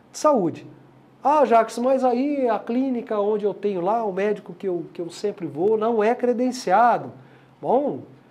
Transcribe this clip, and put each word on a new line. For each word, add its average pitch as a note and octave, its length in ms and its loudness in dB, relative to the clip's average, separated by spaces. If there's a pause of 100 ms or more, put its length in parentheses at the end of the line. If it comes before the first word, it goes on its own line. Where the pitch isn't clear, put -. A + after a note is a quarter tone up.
(120)
de - 60 -16
saúde. A3+ 480 2 (560)
"Ah, C#4+ 220 4
Jacques, A3 340 4
mas B3+ 260 0
aí C4 440 0
a A3 100 0
clínica A#3 600 -2
onde G#3 260 0
eu G3+ 80 0
tenho G3+ 280 -4
lá, A3 240 -2
o G3+ 80 -4
médico G3+ 420 -4
que - 120 -10
eu, F3 260 -4
que - 80 -12
eu E3 100 -8
sempre G3+ 360 -6
vou, E3+ 300 0
não A3 260 0
é A3+ 120 2
credenciado." A#3 1000 2 (480)
Bom, F#3+ 400 0 (300)